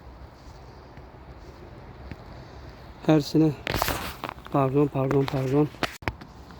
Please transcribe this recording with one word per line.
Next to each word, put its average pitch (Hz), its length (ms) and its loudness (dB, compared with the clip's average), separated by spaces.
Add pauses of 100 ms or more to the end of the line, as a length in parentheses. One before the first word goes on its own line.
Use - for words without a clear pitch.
(3000)
Her 156 140 8
sene, 156 320 4 (1000)
pardon, 139 340 6
pardon, 139 380 2
pardon. 135 440 4 (920)